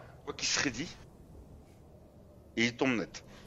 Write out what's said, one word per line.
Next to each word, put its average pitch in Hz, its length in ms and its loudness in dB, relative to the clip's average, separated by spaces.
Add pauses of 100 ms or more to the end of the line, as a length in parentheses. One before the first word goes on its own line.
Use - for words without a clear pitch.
(240)
toi - 120 -6
qui - 100 0
se - 160 6
raidit, 139 260 2 (1700)
et 117 80 6
il 120 120 2
tombe 131 200 6
net. - 260 -2 (240)